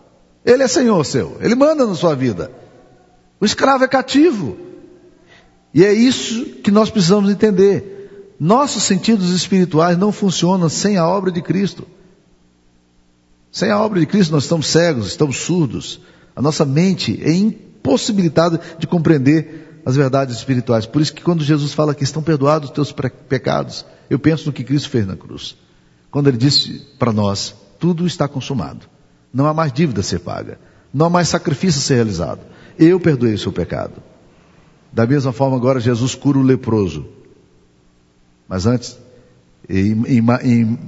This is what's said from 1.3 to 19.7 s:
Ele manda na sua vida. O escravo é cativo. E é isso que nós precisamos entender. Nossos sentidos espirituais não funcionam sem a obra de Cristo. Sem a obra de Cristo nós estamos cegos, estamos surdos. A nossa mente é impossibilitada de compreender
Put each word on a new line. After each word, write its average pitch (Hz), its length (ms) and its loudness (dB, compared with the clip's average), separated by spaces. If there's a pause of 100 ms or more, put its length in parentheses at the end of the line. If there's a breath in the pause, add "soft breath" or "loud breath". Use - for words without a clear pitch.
Ele 214 120 2
manda 285 320 2
na 202 80 -2
sua 156 220 0
vida. 107 360 -4 (880)
O 190 60 0
escravo 269 380 2
é 262 40 4
cativo. 254 720 0 (1160 soft breath)
E 175 120 6
é 208 80 4
isso 233 520 0
que - 240 -6
nós 208 200 4
precisamos 202 420 2
entender. - 1080 0
Nossos 220 460 0
sentidos 190 460 2
espirituais 175 680 2
não 202 140 2
funcionam 185 560 0
sem 196 300 0
a 165 100 2
obra 185 240 -2
de 170 100 -4
Cristo. 180 460 -4 (1600)
Sem 208 220 -2
a 208 80 2
obra 214 200 0
de 156 60 2
Cristo 185 260 2
nós 147 120 2
estamos 165 240 -2
cegos, 156 400 2
estamos 139 300 -2
surdos. 131 640 -4 (340 soft breath)
A - 60 -8
nossa 151 240 0
mente 156 580 0
é 151 80 2
impossibilitada 180 1300 0 (180 loud breath)
de - 80 -10
compreender 151 1000 0